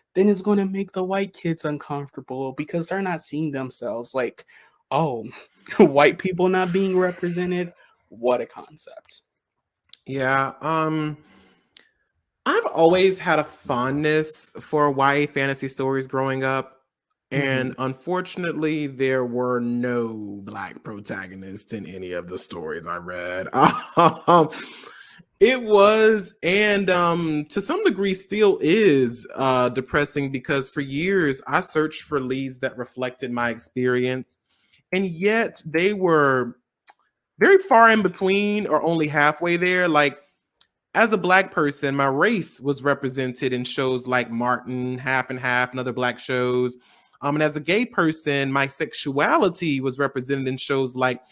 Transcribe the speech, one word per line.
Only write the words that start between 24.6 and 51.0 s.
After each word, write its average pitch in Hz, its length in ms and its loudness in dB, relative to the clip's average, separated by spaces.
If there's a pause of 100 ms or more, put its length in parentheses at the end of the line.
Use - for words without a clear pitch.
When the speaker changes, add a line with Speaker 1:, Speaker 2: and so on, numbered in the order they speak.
Speaker 2:
it 247 240 4
was, 214 800 4
and, 202 480 2
um, 170 560 2
to - 160 -4
some 359 220 -2
degree 196 300 2
still 202 460 2
is, 147 680 4 (100)
uh, 127 340 2
depressing 139 600 -2
because 135 360 -2
for 147 140 -6
years 147 640 0
I 143 140 0
searched 156 420 -2
for 143 180 -4
leads 131 380 -6
that 127 180 -4
reflected 123 540 -8
my 120 200 -2
experience, 127 880 -2 (560)
and 190 140 0
yet 202 580 -2
they 170 300 0
were 143 640 2 (800)
very 381 200 8
far 226 320 6
in 214 120 2
between 202 640 0
or 151 160 0
only 160 260 0
halfway 151 480 2
there. 180 320 2
Like, 147 300 2 (760)
as 208 180 4
a 226 60 2
Black 185 340 2
person, 143 420 0
my 139 120 2
race 165 540 0
was 135 220 -4
represented 131 720 -2
in 123 120 -4
shows 131 420 -2
like 123 240 0
Martin, 123 680 -4
Half 131 320 -2
and 127 80 -8
Half, 123 320 0
and 127 100 -8
other 127 120 -4
Black 123 260 -2
shows. 123 580 -2 (460)
Um, 143 140 -2
and 156 60 2
as 147 140 0
a 156 40 -6
gay 202 240 0
person, 156 680 -2
my 135 140 2
sexuality 156 1120 0
was 131 180 -4
represented 135 500 -2
in 131 80 -4
shows 131 400 -2
like 127 360 -2